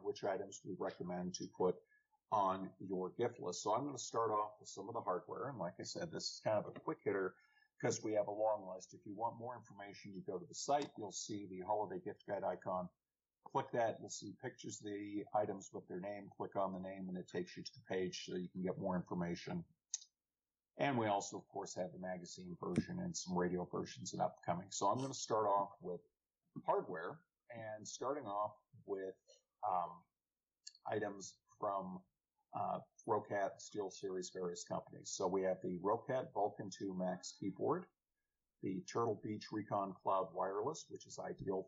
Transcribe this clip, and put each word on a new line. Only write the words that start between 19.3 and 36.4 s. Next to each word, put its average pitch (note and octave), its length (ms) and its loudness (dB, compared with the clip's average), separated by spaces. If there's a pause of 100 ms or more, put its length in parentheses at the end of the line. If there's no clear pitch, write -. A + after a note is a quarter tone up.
And C#3 220 4
we A2 80 6
also, G2+ 300 2
of F2+ 100 -12
course, G2 280 -6
have F2+ 180 -2
the F#2 60 -12
magazine F2+ 580 -6
version F2+ 420 0
and F2+ 160 -2
some F2+ 200 -2
radio F2+ 300 2
versions - 480 -6
and F2+ 80 0
upcoming. F2+ 480 -2
So G2 180 0
I'm A2 120 4
gonna C3+ 140 -2
start A2 340 2
off G2+ 340 4
with - 240 -6 (600)
hardware, D3+ 560 0 (280)
and A2 380 -6
starting C#3 400 -2
off G#2 340 -2 (240)
with, F#2+ 320 -2 (460)
um, F2 400 2 (840)
items G2+ 540 -2 (180)
from, F#2 460 0 (500)
uh, F#2 280 0 (260)
Roccat, G2+ 520 2
SteelSeries, F#2 720 -2
various F2+ 320 -2
companies. - 460 -4
So G2 180 2
we F#2+ 160 4
have F#2 180 4
the F#2 180 0
Roccat G#2 540 2
Vulcan G2+ 360 0